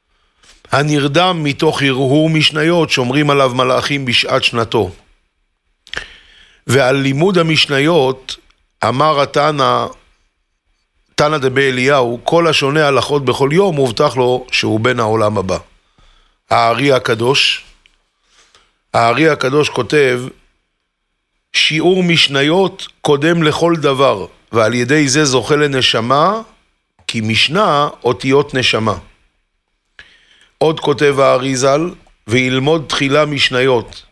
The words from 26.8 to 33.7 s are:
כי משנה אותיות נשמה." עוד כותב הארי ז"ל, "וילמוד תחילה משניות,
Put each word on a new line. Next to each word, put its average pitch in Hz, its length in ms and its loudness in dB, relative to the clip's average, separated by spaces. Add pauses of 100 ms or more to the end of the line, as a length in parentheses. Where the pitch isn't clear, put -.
כי 113 140 -6
משנה 147 680 0 (140)
אותיות 135 500 0
נשמה." 110 420 -2 (1600)
עוד 156 220 0
כותב 143 400 0
הארי 131 360 2
ז"ל, 139 340 0 (380)
"וילמוד 131 600 0
תחילה 143 380 0
משניות, 131 880 -2